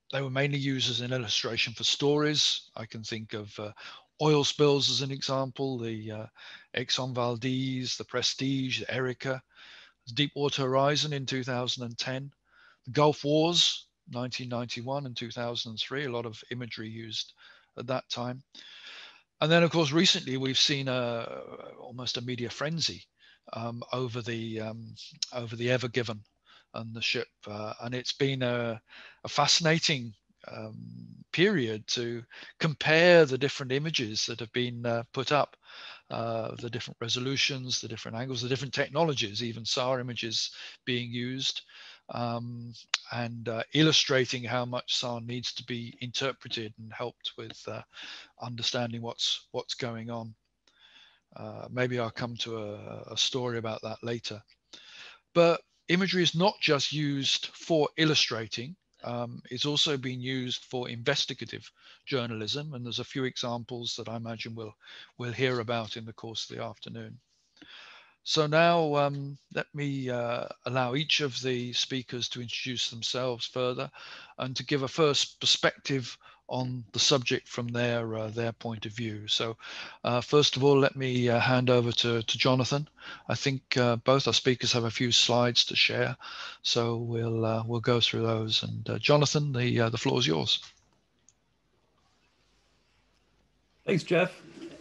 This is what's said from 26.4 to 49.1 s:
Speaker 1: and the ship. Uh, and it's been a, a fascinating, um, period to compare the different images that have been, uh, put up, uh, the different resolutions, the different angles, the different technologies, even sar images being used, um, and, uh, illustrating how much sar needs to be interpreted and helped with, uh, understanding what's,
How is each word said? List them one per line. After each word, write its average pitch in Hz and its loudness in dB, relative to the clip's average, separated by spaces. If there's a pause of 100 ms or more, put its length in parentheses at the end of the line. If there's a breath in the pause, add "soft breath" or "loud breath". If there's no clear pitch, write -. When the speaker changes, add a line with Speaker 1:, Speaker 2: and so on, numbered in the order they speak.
Speaker 1:
and 113 -8
the 117 -6
ship. 120 -2 (180)
Uh, 107 -8 (100)
and 120 -6
it's 127 -4
been 135 0
a, 120 0 (440 loud breath)
a - -8
fascinating, 147 2 (320)
um, 110 -10 (560)
period 131 2
to 120 -4 (380 loud breath)
compare 160 8
the 131 0
different 131 -2
images 135 -2
that - -6
have 117 -10
been, 120 -2
uh, 117 0 (100)
put 135 -2
up, 139 2 (520 loud breath)
uh, 117 -4
the 117 -8
different - -8
resolutions, 127 -2
the 113 -10
different 113 -10
angles, 127 -4
the 123 -4
different 131 -2
technologies, 135 0
even 117 -6
sar 127 0
images 117 -4 (320 loud breath)
being 120 -2
used, 127 -4 (480 loud breath)
um, 120 -4 (400)
and, 117 -4
uh, 113 -2 (120)
illustrating 131 4
how 123 -2
much 123 -4
sar 120 -4
needs 120 -6
to 123 -10
be 117 -8
interpreted 120 -6
and 110 -14
helped - -8
with, 113 -12
uh, 110 -10 (580 loud breath)
understanding 117 -2
what's, - -4